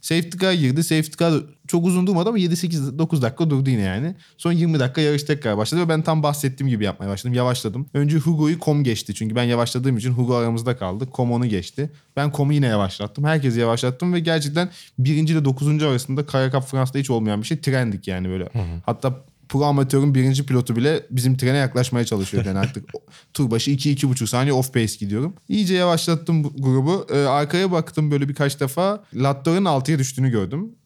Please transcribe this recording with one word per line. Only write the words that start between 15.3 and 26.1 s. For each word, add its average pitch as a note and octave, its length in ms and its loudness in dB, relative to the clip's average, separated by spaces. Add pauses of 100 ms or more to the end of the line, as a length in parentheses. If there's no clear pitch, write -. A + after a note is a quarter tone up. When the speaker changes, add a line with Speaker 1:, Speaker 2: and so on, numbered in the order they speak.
Speaker 1:
ile D#3 120 2
dokuzuncu D3 440 2
arasında C3+ 380 -2
Kara C3 240 0
Cup C3 160 -2
Fransa'da C3 320 -2
hiç C3+ 120 -2
olmayan G#2+ 320 0
bir G#2+ 40 -8
şey. E3 140 -4
Trendik B2 480 -2
yani F#2 200 -4
böyle. F#2 160 -4
Speaker 2:
Hı F2+ 140 -6
hı. E2+ 280 -6
Speaker 1:
Hatta B2+ 280 -2 (340)
pro C#3+ 160 0
amatörün C#3 500 2
birinci C3+ 320 2
pilotu B2 300 0
bile C#3 340 2
bizim B2+ 260 2
trene B2+ 200 2
yaklaşmaya B2 480 0
çalışıyor. G2 400 -2
Yani G2 140 -2
artık - 260 -4 (100)
o-, - 40 -10 (180)
Speaker 2:
<laughs> - 180 -20
Speaker 1:
tur C3 160 0
başı A2+ 200 0
iki, C#3+ 200 0
iki C#3 180 0
buçuk B2 200 0
saniye C3 240 0
off B2+ 220 0
pace A2+ 260 0
gidiyorum. A2 340 -4 (140)
İyice F#3+ 260 2
yavaşlattım E3 680 2